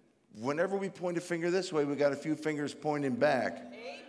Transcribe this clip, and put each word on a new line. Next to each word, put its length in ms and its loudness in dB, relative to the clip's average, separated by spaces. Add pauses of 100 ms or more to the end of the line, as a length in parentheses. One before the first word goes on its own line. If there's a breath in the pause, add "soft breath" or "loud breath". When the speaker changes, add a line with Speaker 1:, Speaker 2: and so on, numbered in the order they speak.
(360)
Speaker 1:
whenever 420 0
we 120 -2
point 280 -2
a 40 0
finger 300 0
this 220 0
way, 100 4
we 140 0
got 160 4
a 20 -2
few 200 -2
fingers 380 -2
pointing 440 0
back. 400 4
Speaker 2:
Amen. 520 -12